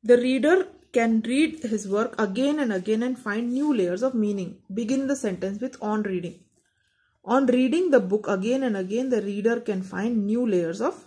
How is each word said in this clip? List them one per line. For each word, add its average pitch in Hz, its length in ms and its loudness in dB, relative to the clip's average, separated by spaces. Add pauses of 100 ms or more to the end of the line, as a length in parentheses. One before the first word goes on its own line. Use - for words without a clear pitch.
The 240 120 8
reader 269 500 4 (240)
can 226 300 2
read 285 400 0
his 208 260 -4
work 214 320 -2
again 254 380 0
and 262 120 0
again 208 320 -2
and 247 160 -4
find 233 340 -4
new 285 220 0
layers 185 280 0
of 262 120 0
meaning. 208 440 -2 (140)
Begin 247 340 -2
the 269 100 0
sentence 196 460 -4
with 254 180 -8
"On 214 220 -2
reading." 180 320 -4 (920)
On 254 220 2
reading 254 440 2
the 247 100 6
book 196 280 -2
again 214 360 0
and 220 120 -2
again, 208 320 -4
the 226 140 0
reader 208 460 -2
can 190 140 -4
find 202 440 -2
new 233 200 0
layers 180 360 0
of 330 240 -2